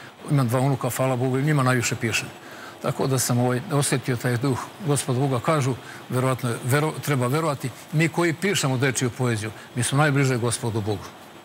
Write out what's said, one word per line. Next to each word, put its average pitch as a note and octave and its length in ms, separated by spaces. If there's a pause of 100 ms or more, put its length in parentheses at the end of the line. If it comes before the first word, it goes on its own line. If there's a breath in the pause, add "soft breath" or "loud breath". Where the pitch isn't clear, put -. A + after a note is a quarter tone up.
(300 loud breath)
imam C#3 180
dva B2+ 120
unuka, C3 300
hvala C3 260
Bogu, C3 220
i C3+ 40
njima D3 200
najviše B2+ 340
pišem. - 320 (540 loud breath)
Tako - 240
da C3 120
sam, A#2+ 200
ovaj, B2 220 (120)
osjetio C#3 440
taj B2 200
duh B2 220 (280)
Gospod C#3 300
Boga. C3+ 240
Kažu, C#3 340 (340 loud breath)
verovatno B2+ 420
je, A2+ 140
vero-, D3 360
treba B2+ 260
verovati, C#3+ 440 (220 loud breath)
mi D#3 160
koji E3+ 240
pišemo D3 440
dečiju B2+ 340
poeziju, A2 400 (240 loud breath)
mi A#2+ 80
smo C3+ 160
najbliže C#3 380
Gospodu A2+ 440
Bogu. G2 240 (400)